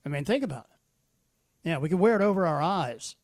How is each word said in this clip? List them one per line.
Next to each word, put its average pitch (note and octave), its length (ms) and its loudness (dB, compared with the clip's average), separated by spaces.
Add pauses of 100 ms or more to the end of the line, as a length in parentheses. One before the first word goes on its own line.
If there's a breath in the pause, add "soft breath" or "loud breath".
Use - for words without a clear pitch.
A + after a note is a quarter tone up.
I C#3 40 -6
mean, C#3+ 140 -4
think C4 200 0
about C3+ 280 -8
it. - 960 -16
Yeah, D#3+ 80 0
we D3+ 120 -2
can F3+ 100 2
wear A3 160 6
it G3 80 2
over F#3+ 240 2
our D3 140 0
eyes D3+ 640 -4